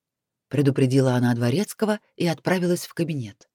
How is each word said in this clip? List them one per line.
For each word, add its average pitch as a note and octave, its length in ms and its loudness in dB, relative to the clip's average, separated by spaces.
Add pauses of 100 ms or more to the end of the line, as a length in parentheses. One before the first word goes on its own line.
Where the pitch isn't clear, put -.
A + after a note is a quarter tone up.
(500)
предупредила C3+ 640 2
она B2 200 2
дворецкого F3+ 640 -2 (180)
и F3 100 -2
отправилась F3 580 -2
в - 80 -20
кабинет. C#3+ 600 -6